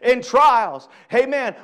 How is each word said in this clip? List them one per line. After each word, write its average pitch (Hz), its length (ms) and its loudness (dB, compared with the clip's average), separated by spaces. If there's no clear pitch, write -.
and 247 220 0
trials. 226 640 0
Amen. 262 500 -2